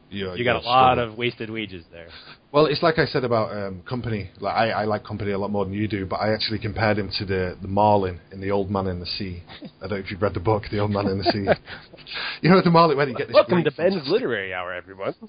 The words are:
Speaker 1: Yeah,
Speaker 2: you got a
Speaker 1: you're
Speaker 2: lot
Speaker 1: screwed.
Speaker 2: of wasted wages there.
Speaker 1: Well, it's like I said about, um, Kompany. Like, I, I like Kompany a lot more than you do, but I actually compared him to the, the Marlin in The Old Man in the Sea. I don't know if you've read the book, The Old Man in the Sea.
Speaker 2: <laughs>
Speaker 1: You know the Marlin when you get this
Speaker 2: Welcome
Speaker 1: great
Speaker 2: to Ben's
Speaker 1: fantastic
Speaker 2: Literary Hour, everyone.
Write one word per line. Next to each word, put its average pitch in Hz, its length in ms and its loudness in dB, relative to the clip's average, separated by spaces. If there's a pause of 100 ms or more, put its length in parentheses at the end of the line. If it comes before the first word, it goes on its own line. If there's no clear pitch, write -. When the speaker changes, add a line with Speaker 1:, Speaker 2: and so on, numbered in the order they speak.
Speaker 1:
Yeah, 95 260 -6
Speaker 2:
you 120 100 -4
got 120 160 4
a - 20 -14
Speaker 1:
you're 117 100 -4
Speaker 2:
lot 127 260 6
Speaker 1:
screwed. 117 100 -2
Speaker 2:
of 107 100 -12
wasted 117 320 -6
wages 95 400 -8
there. 85 160 -18 (460)
Speaker 1:
Well, 151 140 6
it's 143 140 0
like 165 180 2
I 147 80 4
said 131 180 -2
about, 110 260 0
um, 98 400 -8
Kompany. 113 380 -4 (100)
Like, 98 160 -4
I, 110 160 2
I 101 140 -2
like 107 180 -2
Kompany 101 320 -6
a - 20 -2
lot 101 140 -4
more 101 140 0
than 95 100 -6
you 107 140 -2
do, 98 180 -4
but 98 100 -6
I 107 160 0
actually 107 280 -4
compared 107 360 0
him 98 220 -4
to 107 60 -6
the, 92 360 -2
the 95 60 -10
Marlin 98 540 2 (100)
in 98 100 -14
The 98 120 -2
Old 101 180 0
Man 95 160 0
in 90 140 -4
the 87 60 -10
Sea. 90 360 -8 (200)
I 160 260 -14
don't - 20 -6
know 104 60 -4
if 98 160 -8
you've 92 100 -4
read 95 120 0
the 101 60 -2
book, 107 300 2
The 107 80 -2
Old 104 140 0
Man 98 160 0
in 95 100 -2
the 95 60 -4
Sea. 196 240 0
Speaker 2:
<laughs> - 120 4 (800)
Speaker 1:
You 151 100 4
know 185 120 8
the 175 80 4
Marlin 165 260 6
when 139 120 2
you 117 80 -6
get 135 100 -4
this - 80 -12
Speaker 2:
Welcome 214 280 6
Speaker 1:
great - 20 0
Speaker 2:
to 147 80 0
Ben's 180 220 2
Speaker 1:
fantastic 147 180 -2
Speaker 2:
Literary 117 420 0
Hour, 90 180 -6
everyone. 95 420 -8 (140)